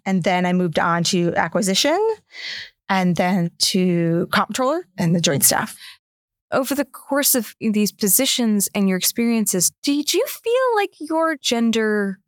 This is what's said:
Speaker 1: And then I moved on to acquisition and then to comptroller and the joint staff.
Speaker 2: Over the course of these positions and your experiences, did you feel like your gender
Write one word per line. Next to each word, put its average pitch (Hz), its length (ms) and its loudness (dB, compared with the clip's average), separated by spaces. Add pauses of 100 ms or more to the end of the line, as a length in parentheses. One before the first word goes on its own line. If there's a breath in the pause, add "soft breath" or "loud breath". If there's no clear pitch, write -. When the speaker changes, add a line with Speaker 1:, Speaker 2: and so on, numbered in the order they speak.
Speaker 1:
And 190 180 0
then 180 220 0
I 180 60 2
moved 180 260 0
on 170 280 2
to 175 300 0
acquisition 190 600 0 (920 loud breath)
and 180 260 2
then 180 340 2 (100)
to 175 720 2
comptroller 262 520 -2 (120)
and 170 180 2
the 170 60 2
joint 160 240 0
staff. - 320 0 (760 loud breath)
Speaker 2:
Over 262 240 0
the 277 80 0
course - 500 -2
of 233 280 -2
these 208 320 0
positions 220 800 0
and 196 140 2
your 185 80 0
experiences, 220 760 0 (120)
did 285 300 -2
you 403 140 0
feel 494 480 -2
like 403 240 0
your 320 380 -2
gender 220 920 0